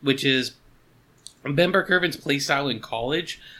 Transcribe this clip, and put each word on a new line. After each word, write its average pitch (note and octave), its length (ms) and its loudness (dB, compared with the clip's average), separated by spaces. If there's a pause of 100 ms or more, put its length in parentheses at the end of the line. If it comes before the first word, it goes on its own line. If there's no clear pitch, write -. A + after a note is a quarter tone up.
which C3+ 240 0
is C3 280 2 (920)
Ben E3+ 300 2
Burke F#3 160 2
Hervin's F3+ 300 2
play C#3 200 0
style C#3 300 0
in A2 120 -2
college, B2+ 600 -4 (200)